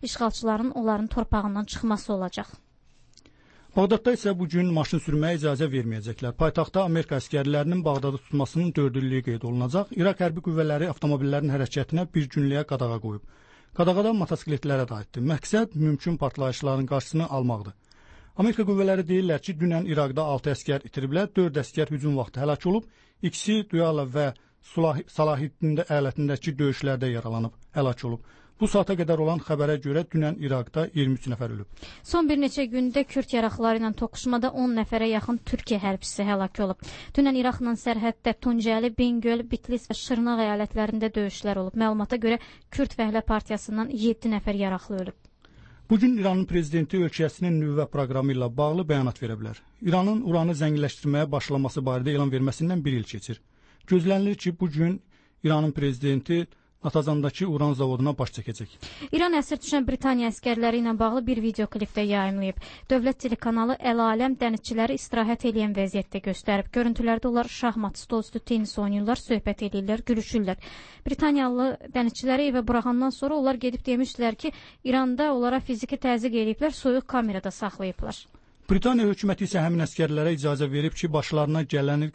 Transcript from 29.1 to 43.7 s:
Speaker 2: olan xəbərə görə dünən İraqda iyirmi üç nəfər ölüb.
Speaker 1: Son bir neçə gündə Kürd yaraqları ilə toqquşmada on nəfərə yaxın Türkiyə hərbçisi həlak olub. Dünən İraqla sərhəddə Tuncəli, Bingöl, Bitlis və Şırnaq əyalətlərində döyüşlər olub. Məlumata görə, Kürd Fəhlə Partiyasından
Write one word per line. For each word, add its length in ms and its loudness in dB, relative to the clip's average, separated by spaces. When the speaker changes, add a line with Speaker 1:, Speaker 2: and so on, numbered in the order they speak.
Speaker 2:
olan 240 0
xəbərə 380 0
görə 260 0
dünən 320 0
İraqda 480 -2
iyirmi 300 2
üç 100 -8
nəfər 280 -4
ölüb. 260 -12
Speaker 1:
Son 240 2
bir 100 2
neçə 300 0
gündə 340 0
Kürd 300 -4
yaraqları 480 2
ilə 160 0
toqquşmada 560 -2
on 240 0
nəfərə 320 0
yaxın 400 -2
Türkiyə 320 -2
hərbçisi 420 -4
həlak 400 0
olub. 220 -4
Dünən 240 4
İraqla 400 0
sərhəddə 560 0
Tuncəli, 580 2
Bingöl, 480 2
Bitlis 460 -4
və 100 -4
Şırnaq 460 0
əyalətlərində 640 0
döyüşlər 480 -2
olub. 160 -4
Məlumata 460 0
görə, 180 2
Kürd 240 -2
Fəhlə 300 0
Partiyasından 680 -2